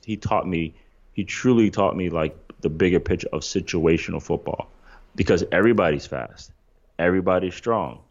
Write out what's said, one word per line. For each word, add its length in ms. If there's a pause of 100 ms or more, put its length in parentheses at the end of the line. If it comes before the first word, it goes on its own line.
he 140
taught 300
me, 260 (400)
he 100
truly 460
taught 260
me, 140
like, 260 (260)
the 80
bigger 300
picture 340
of 80
situational 840
football, 480 (440)
because 360
everybody's 560
fast, 420 (480)
everybody's 560
strong, 460 (120)